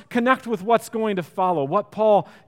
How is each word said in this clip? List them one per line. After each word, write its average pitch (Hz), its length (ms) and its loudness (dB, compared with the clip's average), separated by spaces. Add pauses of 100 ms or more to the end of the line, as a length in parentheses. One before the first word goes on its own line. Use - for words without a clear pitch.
connect 247 380 0
with 208 160 -6
what's 226 260 0
going 220 280 -4
to 180 60 -4
follow, 180 420 -2
what 185 280 -4
Paul 208 340 2 (220)